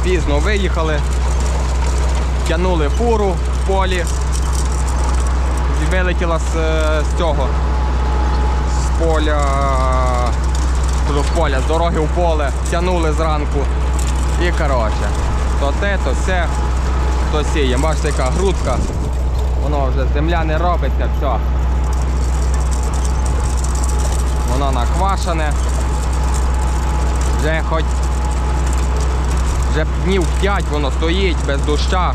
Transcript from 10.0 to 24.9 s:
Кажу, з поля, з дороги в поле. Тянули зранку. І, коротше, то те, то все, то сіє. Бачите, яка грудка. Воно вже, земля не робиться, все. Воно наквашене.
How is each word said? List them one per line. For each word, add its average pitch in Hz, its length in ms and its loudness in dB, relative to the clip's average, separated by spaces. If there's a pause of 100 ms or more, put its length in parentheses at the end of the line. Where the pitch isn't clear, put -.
Кажу, 143 160 0
з 151 140 0
поля, 147 240 2
з 123 60 0
дороги 160 320 0
в 156 80 0
поле. 160 440 0 (180)
Тянули 170 440 0
зранку. 151 460 0 (880)
І, 175 40 2
коротше, 120 580 0 (500)
то 139 200 0
те, 196 260 0
то 131 60 0
все, 175 360 0 (840)
то 151 120 0
сіє. 139 340 0
Бачите, 151 300 0
яка 139 160 0
грудка. 151 540 0 (840)
Воно 139 220 0
вже, 131 280 0
земля 160 300 0
не 156 140 0
робиться, 151 600 0
все. 135 200 0 (3250)
Воно 135 180 2
наквашене. 156 840 0 (1900)